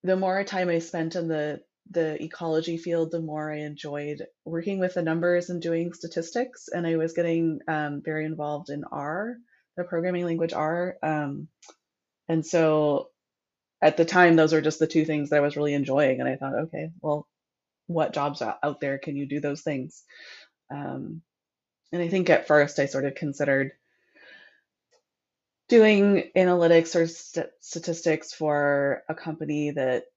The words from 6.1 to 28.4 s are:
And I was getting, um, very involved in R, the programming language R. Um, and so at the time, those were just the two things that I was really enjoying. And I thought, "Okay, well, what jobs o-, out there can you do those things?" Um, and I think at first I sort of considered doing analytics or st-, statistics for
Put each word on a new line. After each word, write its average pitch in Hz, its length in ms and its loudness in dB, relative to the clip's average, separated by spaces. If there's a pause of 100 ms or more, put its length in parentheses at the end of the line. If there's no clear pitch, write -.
And 170 180 -4
I 165 80 2
was 165 180 0
getting, 165 540 0
um, 147 360 -4
very 156 220 -4
involved 151 440 -6
in 147 220 -8
R, 175 440 -6 (420)
the 180 60 -6
programming 175 420 -2
language 165 280 -2
R. 175 480 -2
Um, 147 460 -4 (800)
and 160 180 0
so 151 640 2 (720)
at 151 140 6
the 165 100 4
time, 170 300 6
those 156 160 6
were 156 100 4
just 156 180 -2
the 160 80 2
two 160 180 2
things 147 240 -2
that 151 80 4
I - 20 6
was 147 160 0
really 147 180 0
enjoying. 135 460 2
And 131 80 -2
I 131 80 -2
thought, 135 180 -8 (100)
"Okay, 160 280 -8 (100)
well, 151 240 -4 (640)
what 160 240 -2
jobs 143 300 -4
o-, 110 200 -4
out 143 200 -4
there 139 160 -4
can 143 180 -8
you 143 100 -6
do 143 140 -6
those 147 220 -4
things?" 143 420 -6 (680)
Um, 143 520 -10 (720)
and 175 80 -2
I 170 80 -2
think 185 200 0
at - 160 6
first 147 320 4
I 139 100 2
sort 139 180 -4
of 135 100 -4
considered 139 560 0 (2000)
doing 202 680 6
analytics 170 600 6
or 165 120 4
st-, - 400 -8 (140)
statistics 165 720 -4
for 143 720 0